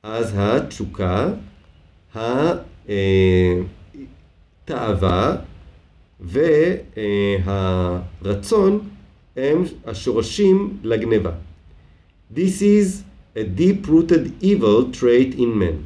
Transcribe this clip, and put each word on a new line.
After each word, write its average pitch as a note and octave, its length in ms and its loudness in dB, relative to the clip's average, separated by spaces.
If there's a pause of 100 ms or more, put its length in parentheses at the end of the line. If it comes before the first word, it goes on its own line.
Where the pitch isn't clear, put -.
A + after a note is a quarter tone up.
אז G#2+ 320 -4
התשוקה, G#2 960 -2 (800)
ה-, B2+ 380 -2 (360)
אה, F#2+ 720 2 (1040)
תאווה G#2+ 720 -2 (2750)
והרצון G3 600 0 (580)
הם D3+ 260 0 (220)
השורשים F#3+ 1000 0
לגניבה. A2 480 0 (1040)
This F#3 260 -2
is G3+ 420 2 (320)
a A2 80 -6 (140)
deep-rooted E3 840 2
evil B2 500 4
trait B2 440 2
in A#2+ 220 0
man. E2 260 -2